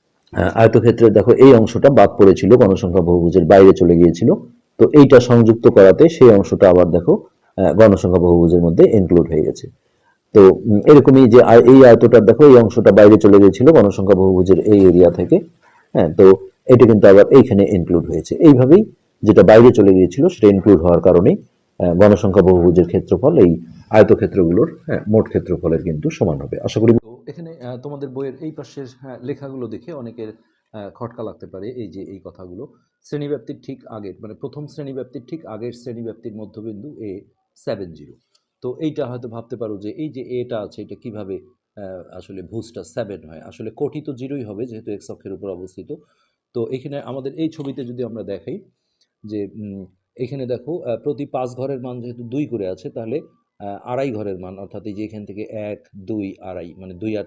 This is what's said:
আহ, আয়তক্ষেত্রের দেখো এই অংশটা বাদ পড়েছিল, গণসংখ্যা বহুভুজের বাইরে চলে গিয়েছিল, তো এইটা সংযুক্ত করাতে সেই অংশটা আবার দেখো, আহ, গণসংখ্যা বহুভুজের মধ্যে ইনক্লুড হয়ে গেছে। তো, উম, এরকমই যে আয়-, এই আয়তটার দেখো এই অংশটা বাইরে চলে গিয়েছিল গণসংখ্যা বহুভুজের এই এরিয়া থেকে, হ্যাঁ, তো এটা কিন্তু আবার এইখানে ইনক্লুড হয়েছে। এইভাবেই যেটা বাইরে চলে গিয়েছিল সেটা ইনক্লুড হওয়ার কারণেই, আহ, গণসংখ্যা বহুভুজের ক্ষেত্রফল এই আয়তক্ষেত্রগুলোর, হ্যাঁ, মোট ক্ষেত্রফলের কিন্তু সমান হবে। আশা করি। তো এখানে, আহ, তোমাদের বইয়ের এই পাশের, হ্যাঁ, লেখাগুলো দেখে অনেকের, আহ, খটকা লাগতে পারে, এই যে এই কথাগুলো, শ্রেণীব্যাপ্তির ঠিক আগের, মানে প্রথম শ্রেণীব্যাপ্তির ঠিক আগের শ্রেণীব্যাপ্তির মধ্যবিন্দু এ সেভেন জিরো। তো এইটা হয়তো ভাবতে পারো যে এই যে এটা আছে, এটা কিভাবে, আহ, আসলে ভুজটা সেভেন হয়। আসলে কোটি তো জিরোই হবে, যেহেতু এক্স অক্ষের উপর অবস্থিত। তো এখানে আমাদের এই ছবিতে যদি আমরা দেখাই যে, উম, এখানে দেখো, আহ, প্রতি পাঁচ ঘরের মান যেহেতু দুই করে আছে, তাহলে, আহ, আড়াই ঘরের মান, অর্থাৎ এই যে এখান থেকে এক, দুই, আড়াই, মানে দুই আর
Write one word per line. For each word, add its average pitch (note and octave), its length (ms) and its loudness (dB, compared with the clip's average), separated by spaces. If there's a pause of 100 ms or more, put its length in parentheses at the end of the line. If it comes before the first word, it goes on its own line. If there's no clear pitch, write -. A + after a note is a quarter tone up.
(320)
আহ, F#2 260 -6
আয়তক্ষেত্রের A2+ 560 2
দেখো G#2+ 200 2
এই C3 200 6
অংশটা A2+ 360 0
বাদ A2 280 2
পড়েছিল, G2 380 2
গণসংখ্যা F#2+ 460 0
বহুভুজের F2 440 -2
বাইরে F#2+ 280 6
চলে F2 240 0
গিয়েছিল, F2 360 0 (440)
তো - 160 2
এইটা C#3 260 6
সংযুক্ত A#2 480 2
করাতে G#2 420 4
সেই C3 200 4
অংশটা G2 400 2
আবার F2+ 220 2
দেখো, F2 320 -2 (340)
আহ, F2+ 160 -2
গণসংখ্যা F#2 480 2
বহুভুজের F2 400 2
মধ্যে E2+ 220 0 (140)
ইনক্লুড F2 340 0
হয়ে D2+ 120 -4
গেছে। - 240 -10 (680)
তো, F#2+ 200 6
উম, G#2 320 -4
এরকমই C3+ 420 6
যে A#2 140 6
আয়-, A#2 240 4
এই C3 200 6
আয়তটার A#2 400 4
দেখো A2+ 200 4
এই C3+ 120 8
অংশটা A2 340 2
বাইরে G#2 260 6
চলে G2+ 220 4
গিয়েছিল G2+ 320 2
গণসংখ্যা G2+ 440 0
বহুভুজের F#2 440 0
এই G2+ 260 2
এরিয়া F2 260 4
থেকে, F2 260 -2 (560)
হ্যাঁ, E2 200 -2
তো F#2+ 340 4 (180)
এটা B2 200 4
কিন্তু G#2+ 220 4
আবার G2 260 6
এইখানে G2+ 360 2
ইনক্লুড E2+ 380 -4
হয়েছে। D#2 280 -10
এইভাবেই D3 500 2 (380)
যেটা G2+ 200 4
বাইরে A2 280 6
চলে G2 220 2
গিয়েছিল F#2 340 -2
সেটা A2 200 -2
ইনক্লুড G2 340 2
হওয়ার E2+ 200 0
কারণেই, F#2 340 0 (440)
আহ, F2+ 140 -4
গণসংখ্যা G2 480 0
বহুভুজের F2 440 0
ক্ষেত্রফল G2 520 -4
এই E2+ 240 0 (280)
আয়তক্ষেত্রগুলোর, G2+ 960 -2
হ্যাঁ, B2 220 -8
মোট G#2+ 200 -2
ক্ষেত্রফলের E2 560 -8
কিন্তু D#2+ 260 -10
সমান D#2+ 320 -8
হবে। - 200 -14
আশা - 180 -10
করি। A#2 140 0
তো A#2 340 -8
এখানে, E3 340 -20
আহ, B2 160 -18
তোমাদের C#3 320 -18
বইয়ের C3 320 -14
এই D#3 100 -16
পাশের, C#3+ 340 -20 (160)
হ্যাঁ, C3 220 -20
লেখাগুলো C3 440 -16
দেখে G#2+ 260 -20
অনেকের, A#2 340 -18
আহ, - 680 -20
খটকা A#2+ 280 -18
লাগতে F#2+ 240 -20
পারে, F#2+ 220 -20
এই B2 180 -18
যে F2 140 -20
এই F#2 220 -20
কথাগুলো, F#2 500 -20 (300)
শ্রেণীব্যাপ্তির C#3+ 600 -14
ঠিক C3+ 240 -20
আগের, G#2 320 -18
মানে G#2+ 140 -20
প্রথম D3 340 -20
শ্রেণীব্যাপ্তির C3+ 600 -18
ঠিক D#3+ 160 -20
আগের A2+ 260 -18
শ্রেণীব্যাপ্তির A2+ 640 -20
মধ্যবিন্দু G#2+ 640 -20
এ G2+ 220 -18 (340)
সেভেন G2+ 380 -16
জিরো। D2 200 -20 (480)
তো B2+ 180 -16
এইটা D3+ 260 -12
হয়তো B2 240 -18
ভাবতে A#2 260 -20
পারো G#2+ 220 -14
যে G#2 120 -18
এই D3 200 -16
যে B2+ 120 -20
এটা B2 380 -14
আছে, G#2 220 -18
এটা G2+ 220 -20
কিভাবে, G2+ 360 -16 (380)
আহ, F#2+ 400 -20
আসলে F#2+ 240 -20
ভুজটা G#2 420 -20
সেভেন G2 460 -18
হয়। D#2+ 120 -20
আসলে G#2+ 280 -20
কোটি D3 320 -14
তো D3 120 -16
জিরোই C3 300 -16
হবে, G#2 220 -16
যেহেতু A2 260 -18
এক্স G2+ 200 -18
অক্ষের G2 220 -20
উপর G2 160 -18
অবস্থিত। F#2 460 -20 (580)
তো A#2 140 -12
এখানে C3+ 340 -16
আমাদের C3 340 -16
এই D#3+ 140 -10
ছবিতে C#3 360 -16
যদি B2 180 -14
আমরা A2 200 -16
দেখাই G2 360 -16 (640)
যে, G#2 320 -14
উম, G2 300 -18 (320)
এখানে C3 280 -14
দেখো, B2 380 -14
আহ, A#2 140 -10
প্রতি C#3+ 280 -14
পাঁচ B2+ 240 -12
ঘরের B2+ 300 -14
মান B2 220 -18
যেহেতু A#2+ 220 -20
দুই C3 220 -12
করে A2+ 220 -12
আছে, F#2 220 -16
তাহলে, A#2+ 320 -14 (380)
আহ, G2+ 280 -20
আড়াই C3 240 -10
ঘরের G2+ 280 -14
মান, F#2 200 -20
অর্থাৎ G2 240 -20
এই G#2+ 100 -16
যে G#2 100 -16
এখান G#2+ 220 -18
থেকে G2+ 160 -20
এক, G#2+ 460 -18 (100)
দুই, G2 440 -14
আড়াই, F2 360 -20
মানে F#2 160 -20
দুই G#2+ 240 -14
আর G2+ 100 -14